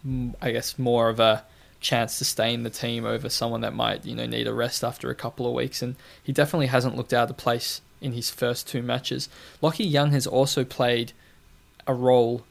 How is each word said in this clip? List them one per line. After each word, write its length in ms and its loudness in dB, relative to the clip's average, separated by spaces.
mm, 340 -4
I 100 -2
guess, 280 -4
more 300 4
of 120 0
a 240 6
chance 380 0
to 60 -2
stay 300 0
in 80 -4
the 80 -6
team 340 -6
over 240 -2
someone 320 -2
that 140 -4
might, 320 -2
you 80 -8
know, 100 -6
need 220 -4
a 80 -2
rest 280 -2
after 280 -6
a 40 -6
couple 320 -6
of 60 -2
weeks, 300 -4
and 140 -6
he 100 -4
definitely 360 2
hasn't 280 2
looked 160 -4
out 160 4
of 80 -10
place 440 -2
in 120 -4
his 180 -4
first 360 -2
two 160 -4
matches. 460 -4
Lachie 280 0
Young 220 4
has 140 2
also 380 2
played 480 0
a 60 0
role 580 4